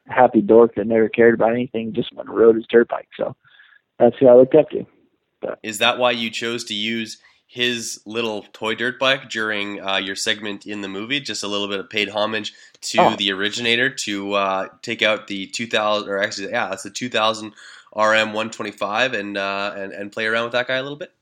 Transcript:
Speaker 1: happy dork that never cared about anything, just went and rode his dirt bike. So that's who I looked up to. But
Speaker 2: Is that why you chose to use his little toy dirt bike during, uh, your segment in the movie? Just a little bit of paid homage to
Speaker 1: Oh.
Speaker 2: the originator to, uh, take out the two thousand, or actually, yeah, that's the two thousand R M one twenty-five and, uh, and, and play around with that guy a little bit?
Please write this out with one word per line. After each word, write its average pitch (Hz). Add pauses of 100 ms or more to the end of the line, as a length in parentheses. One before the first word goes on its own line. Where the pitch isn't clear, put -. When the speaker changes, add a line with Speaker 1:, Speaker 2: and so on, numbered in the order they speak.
Speaker 1:
happy 123
dork 113
that 104
never 113
cared 117
about 110
anything, 113
just 117
went 135
and 101
rode 113
his 110
dirt 117
bike. -
So - (640)
that's 120
who 135
I 123
looked 127
up 151
to. 110 (540)
But -
Speaker 2:
Is 110
that 113
why 123
you 117
chose 117
to 110
use 110 (280)
his 120
little 110 (100)
toy 110
dirt 120
bike 131
during, 104
uh, 95
your 98
segment 104
in 104
the 101
movie? 107
Just 113
a 104
little 101
bit 98
of -
paid 104
homage 107 (300)
to -
Speaker 1:
Oh. 117
Speaker 2:
the 98
originator 117
to, 101
uh, 95 (140)
take 113
out 107
the 98
two -
thousand, 107
or 98
actually, 101
yeah, 110
that's 95
the 101
two 123
thousand 110 (420)
R 110
M 110
one 110
twenty-five 107
and, 101
uh, 98
and, 98
and 101
play 113
around 113
with 120
that 123
guy 131
a 131
little 143
bit? -